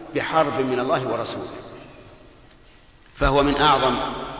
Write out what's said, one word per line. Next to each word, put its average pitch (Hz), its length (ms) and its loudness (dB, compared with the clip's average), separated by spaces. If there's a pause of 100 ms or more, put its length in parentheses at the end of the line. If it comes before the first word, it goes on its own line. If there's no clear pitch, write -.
(160)
بحرب 143 440 0
من 127 200 0
الله 131 280 0
ورسوله". 113 440 -6 (1600)
فهو 139 280 4
من 143 120 2
أعظم، 131 420 4 (420)